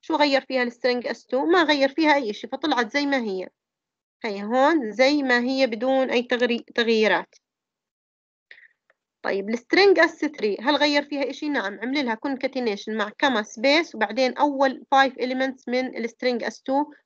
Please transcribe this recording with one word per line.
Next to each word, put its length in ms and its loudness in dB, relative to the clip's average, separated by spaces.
شو 140 -6
غير 260 4
فيها 220 -2
السترينج 440 -2
اس 200 -8
تو؟ 180 -2
ما 180 4
غير 260 2
فيها 260 2
أي 180 -2
شيء، 180 -12
فطلعت 420 -2
زي 140 0
ما 120 0
هي. 300 -6
هي 180 -6
هون 500 2
زي 300 2
ما 180 2
هي 260 0
بدون 440 0
أي 120 0
تغري-، 420 -2
تغييرات. 600 2
طيب 280 -4
السترينج 480 4
اس 260 2
ثري 360 -2
هل 160 0
غير 260 2
فيها 280 -4
إشي؟ 180 -8
نعم، 340 -4
عمل 240 -2
لها 200 -4
concatenation 640 -4
مع 300 -4
كما 240 0
سبيس 520 0
وبعدين 440 -2
أول 460 0
five 180 4
elements 540 -4
من 300 -4
السترينج 480 -4
اس 180 -10
تو 220 0